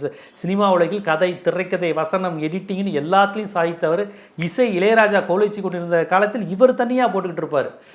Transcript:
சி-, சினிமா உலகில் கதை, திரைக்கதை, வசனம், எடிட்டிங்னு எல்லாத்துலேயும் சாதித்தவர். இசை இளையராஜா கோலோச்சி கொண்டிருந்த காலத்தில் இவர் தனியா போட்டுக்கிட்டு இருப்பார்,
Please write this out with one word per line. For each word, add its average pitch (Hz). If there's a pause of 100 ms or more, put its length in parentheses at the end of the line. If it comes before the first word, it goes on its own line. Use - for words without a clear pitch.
சி-, 135 (200)
சினிமா 196
உலகில் 175
கதை, 175
திரைக்கதை, 175
வசனம், 160
எடிட்டிங்னு 190
எல்லாத்துலேயும் 196
சாதித்தவர். 170 (280)
இசை 175
இளையராஜா 208
கோலோச்சி 208
கொண்டிருந்த 170
காலத்தில் 202
இவர் 247
தனியா 247
போட்டுக்கிட்டு 185
இருப்பார், 147 (240)